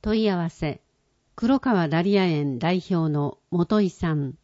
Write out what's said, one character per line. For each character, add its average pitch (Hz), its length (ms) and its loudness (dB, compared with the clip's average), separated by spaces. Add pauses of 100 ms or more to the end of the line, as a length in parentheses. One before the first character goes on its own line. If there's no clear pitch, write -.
問 220 240 0
い 208 40 2
合 185 100 0
わ 165 120 -2
せ、 - 320 -6 (520)
黒 262 260 0
川 190 280 0
ダ 160 140 0
リ 202 160 2
ア 190 60 4
園 147 340 0
代 165 180 0
表 170 340 0
の 143 280 -2 (120)
元 180 300 2
井 196 80 2
さ 170 240 -4
ん。 143 320 -4